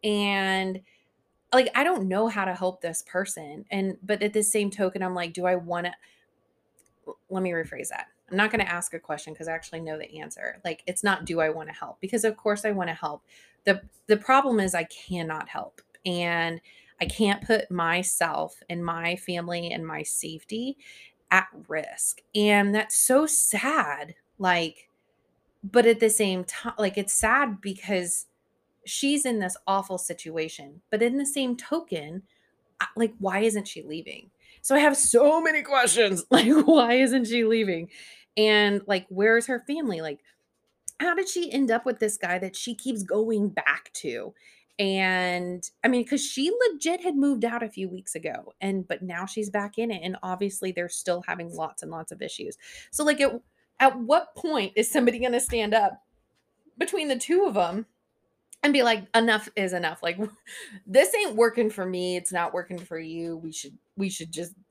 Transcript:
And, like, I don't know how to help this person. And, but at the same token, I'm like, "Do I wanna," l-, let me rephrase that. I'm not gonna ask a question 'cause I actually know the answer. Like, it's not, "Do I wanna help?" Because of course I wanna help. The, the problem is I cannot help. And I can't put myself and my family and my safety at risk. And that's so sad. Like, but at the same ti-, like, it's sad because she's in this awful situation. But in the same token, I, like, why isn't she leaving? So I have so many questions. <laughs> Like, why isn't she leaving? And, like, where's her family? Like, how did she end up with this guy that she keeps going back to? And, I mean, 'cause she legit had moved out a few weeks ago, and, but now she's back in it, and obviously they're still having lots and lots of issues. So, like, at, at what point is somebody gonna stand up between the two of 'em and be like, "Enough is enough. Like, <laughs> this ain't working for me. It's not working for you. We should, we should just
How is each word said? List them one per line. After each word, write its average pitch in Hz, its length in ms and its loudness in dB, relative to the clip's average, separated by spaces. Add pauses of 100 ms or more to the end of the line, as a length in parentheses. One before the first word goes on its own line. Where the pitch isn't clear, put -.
And, 196 760 0 (680)
like, 254 240 6
I 165 80 2
don't 226 240 0
know 208 200 2
how 208 180 -2
to 185 80 -2
help 185 280 -4
this 165 200 -6
person. 160 680 -6
And, 196 320 -2
but 202 200 -2
at 208 120 0
the 214 80 2
same 208 280 0
token, 196 320 -2
I'm 185 120 -2
like, 175 200 -6
"Do 180 120 -2
I 180 100 4
wanna," 175 380 -4 (1120)
l-, - 120 -16 (120)
let 190 120 -4
me 180 80 -2
rephrase 160 380 -6
that. - 180 -10 (240)
I'm 185 60 -4
not 214 140 2
gonna 220 140 0
ask 175 300 -6
a 160 60 -8
question 156 340 -10
'cause 160 140 -10
I 165 40 -6
actually 165 280 -10
know 156 180 -8
the 156 220 -14
answer. - 440 -12
Like, 170 220 -8
it's 180 180 -6
not, 190 200 0
"Do 165 160 -2
I 156 100 2
wanna 156 220 -8
help?" - 280 -14
Because 214 240 -2
of 214 120 2
course 208 280 -2
I 214 80 0
wanna 175 220 -2
help. 156 280 -8 (420)
The, 196 180 2 (240)
the 214 100 6
problem 262 440 4
is 190 140 0
I 170 100 0
cannot 160 640 -8
help. - 340 -12 (240)
And 170 540 -2 (400)
I 175 60 0
can't 202 400 0
put 220 240 2
myself 165 1000 -2
and 175 160 -6
my 170 320 -4
family 175 560 -6
and 165 140 -6
my 156 160 -8
safety 214 720 -8 (540)
at 185 180 4 (200)
risk. - 520 -6 (140)
And 208 400 4
that's - 220 -2
so 277 300 4
sad. 175 880 -2 (240)
Like, 175 500 0 (760)
but 220 240 4
at 226 140 6
the 220 100 6
same 190 340 0
ti-, - 340 -10
like, 196 200 0
it's 196 160 -4
sad 226 460 2
because 190 640 -4 (600)
she's 277 400 0
in 233 140 0
this 185 160 -4 (100)
awful 190 320 -2
situation. 160 920 -8
But 214 120 2
in 240 160 2
the 277 80 -2
same 262 300 -2
token, 185 680 -6 (560)
I, 180 160 -2
like, 226 220 0
why 196 220 -2
isn't 208 280 0
she 160 140 -14
leaving? - 480 -12 (320)
So - 140 0
I 294 40 6
have 294 160 6
so 294 460 6
many 311 200 2
questions. 233 680 4
<laughs> - 40 4
Like, 226 160 6 (180)
why 247 280 8
isn't 254 320 4
she 233 180 2
leaving? 202 460 2 (460)
And, 208 500 4
like, 190 240 0
where's 220 380 4
her 247 180 -4
family? 277 360 -4
Like, 151 180 -8 (800)
how 349 140 2
did 370 140 -2
she 349 240 -4
end 269 180 2
up 233 160 2
with 247 120 -2
this 208 180 0
guy 180 220 -2
that 190 180 -6
she - 180 -8
keeps 220 280 -6
going 208 480 0
back 151 440 -2
to? 120 400 -8 (440)
And, 185 840 0 (220)
I 233 40 4
mean, 247 180 2
'cause 285 180 -2
she 277 260 -2 (200)
legit 339 320 -4
had 349 140 -2
moved 277 280 2
out 233 180 -2
a 226 60 -6
few 196 200 -8
weeks 185 280 -12
ago, - 440 -10
and, 190 280 -2
but - 140 -6
now 180 240 -8
she's 208 240 -6
back 202 280 -4
in 233 120 -2
it, 185 120 -6
and 185 200 -6
obviously 190 500 -4
they're 175 160 -4
still 175 380 -4
having 175 280 -6
lots 160 280 -8
and 160 100 -12
lots 160 200 -12
of - 100 -12
issues. - 340 -10 (340)
So, - 140 -4
like, 294 160 2
at, 262 200 2 (400)
at 262 180 6
what 277 380 0
point 240 400 -2
is 220 140 2
somebody 240 300 4
gonna 247 200 0
stand 220 340 -2
up 208 280 2 (760)
between 320 300 -2
the 262 100 0
two 349 280 2
of 220 100 0
'em 185 300 0 (760)
and 294 100 4
be 269 120 6
like, 220 220 2 (100)
"Enough 226 400 4
is 190 180 0
enough. 175 280 -4
Like, 170 160 -2
<laughs> - 680 -12
this 269 280 6
ain't 381 220 0
working 226 340 4
for 196 160 -6
me. 180 300 -2
It's 175 160 -6
not 170 220 -2
working 180 240 -6
for 170 200 -10
you. 165 380 -8
We 165 160 -12
should, - 260 -14 (180)
we 196 140 -2
should 165 220 -10
just 170 220 -10 (160)